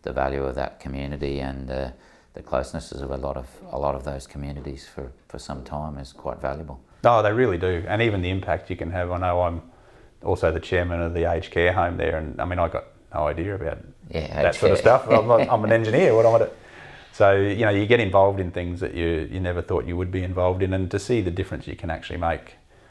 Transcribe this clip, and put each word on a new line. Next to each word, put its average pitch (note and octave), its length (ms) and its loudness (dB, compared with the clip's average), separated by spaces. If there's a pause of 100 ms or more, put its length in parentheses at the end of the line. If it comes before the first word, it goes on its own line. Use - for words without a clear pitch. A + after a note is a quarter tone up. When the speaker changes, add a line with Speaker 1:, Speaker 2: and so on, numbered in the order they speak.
Speaker 1:
the B1+ 100 -8
value C2+ 300 -2
of C2 120 -4
that - 240 -6
community, C#2 600 -6
and, C2+ 280 -8
uh, C2 220 -6 (420)
the - 80 -16
closenesses - 600 -6
of C2+ 100 -8
a C2+ 60 -6
lot C#2 200 -6
of, C2+ 100 -12 (240)
a B1 60 -8
lot C#2+ 160 0
of C2+ 100 -8
those C#2 220 -8
communities C#2+ 640 -12
for, C2 240 -14 (160)
for - 100 -16
some C#2 260 -12
time D2+ 360 -10
is C#2 120 -14
quite - 300 -10
valuable. C#2+ 380 -8 (240)
Speaker 2:
Oh, A#2 180 6
they G#2 100 4
really A2 280 2
do. F2+ 280 0
And G#2+ 140 0
even G#2 220 2
the F2 80 -2
impact F#2 400 -4
you F2+ 40 -4
can E2 140 -8
have. F2+ 220 -4
I F2+ 80 -2
know F2+ 240 2
I'm E2+ 180 -2 (600)
also F2 280 2
the E2 80 -2
chairman F2 400 0
of E2 140 -2
the E2+ 180 0
aged E2 200 -4
care F2 220 2
home F2+ 240 0
there, D#2+ 200 -2
and, D#2 240 -8
I D2 40 -2
mean, F2 120 -4
I E2+ 120 0
got - 160 -8 (280)
no D2+ 140 -2
idea E2 260 -4
about F2 240 -8 (320)
Speaker 1:
Yeah, D#2 240 -6
Speaker 2:
that C#2+ 140 2
Speaker 1:
aged - 140 0
Speaker 2:
sort D#2 100 6
of - 100 4
Speaker 1:
care. B2 180 8
Speaker 2:
stuff. - 100 -6
I'm A2+ 180 6
not, A#2+ 140 6
Speaker 1:
<laughs> B2+ 80 2
Speaker 2:
I'm A2+ 140 2
an A2 80 2
engineer. A2+ 440 4
What A2+ 100 6
am A2+ 100 6
I A2+ 100 8
do? - 40 -6 (640)
So, G2 240 6
you G2+ 300 2
know, G#2+ 40 4
you G2+ 160 2
get A#2 140 6
involved G2 400 4
in F2+ 100 -2
things F2 300 -6
that F#2 160 -4
you, E2+ 360 -2
you F2+ 80 -4
never F2 220 -2
thought D#2+ 240 -2
you F2 100 -4
would F2+ 160 -2
be F#2 120 -2
involved F#2 400 0
in, F#2+ 100 0
and F#2+ 160 -2
to G2+ 80 -2
see A#2 240 0
the F#2 80 -2
difference F2 380 -6
you - 80 -10
can E2+ 160 -8
actually - 260 -8
make E2 380 -4 (360)